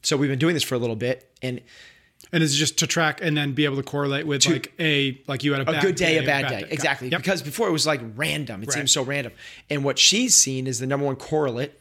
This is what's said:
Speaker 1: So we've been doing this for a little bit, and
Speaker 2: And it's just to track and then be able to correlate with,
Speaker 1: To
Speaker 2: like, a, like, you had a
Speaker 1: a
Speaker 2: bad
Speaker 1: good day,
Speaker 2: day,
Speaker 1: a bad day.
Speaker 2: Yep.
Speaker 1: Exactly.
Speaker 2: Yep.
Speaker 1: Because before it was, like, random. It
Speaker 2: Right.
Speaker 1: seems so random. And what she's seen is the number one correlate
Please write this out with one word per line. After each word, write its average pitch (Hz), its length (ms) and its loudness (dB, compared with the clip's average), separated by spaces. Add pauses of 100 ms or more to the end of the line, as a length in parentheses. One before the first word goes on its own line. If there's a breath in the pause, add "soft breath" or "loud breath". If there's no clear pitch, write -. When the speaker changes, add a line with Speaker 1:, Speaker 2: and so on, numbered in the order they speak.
Speaker 1:
So - 160 0
we've 143 100 2
been 135 100 0
doing 165 160 2
this 143 100 0
for - 100 -4
a 123 40 0
little 117 180 -2
bit, 123 340 -4 (100)
and 127 220 -6 (720 loud breath)
Speaker 2:
And 165 100 2
it's 143 140 2
just 147 220 0
to 170 100 0
track 156 340 0
and 156 140 0
then 143 160 0
be 147 120 2
able 139 120 0
to 139 80 -2
correlate 143 420 -2
with, 139 160 2
Speaker 1:
To 170 120 4
Speaker 2:
like, - 260 -6
a, 143 480 0
like, 135 160 -4
you 143 80 4
had 139 80 0
a 135 100 0
Speaker 1:
a - 20 2
Speaker 2:
bad 151 100 2
Speaker 1:
good 185 120 4
day, 165 240 2
Speaker 2:
day, 151 60 0
Speaker 1:
a - 20 2
bad 139 220 2
day. 120 120 -4
Speaker 2:
Yep. - 120 -8
Speaker 1:
Exactly. 139 360 -2
Speaker 2:
Yep. 165 120 0
Speaker 1:
Because 185 220 0
before 190 260 -2
it - 20 2
was, 151 160 2
like, 147 140 0 (160)
random. 147 460 -4
It 110 60 -8
Speaker 2:
Right. - 60 0
Speaker 1:
seems 143 160 0
so 139 140 4
random. 135 280 -4 (380 loud breath)
And 143 140 -2
what 139 160 0
she's 233 340 4
seen 131 320 2
is 120 140 -4
the 131 60 -4
number 139 200 0
one 135 100 0
correlate 139 640 -2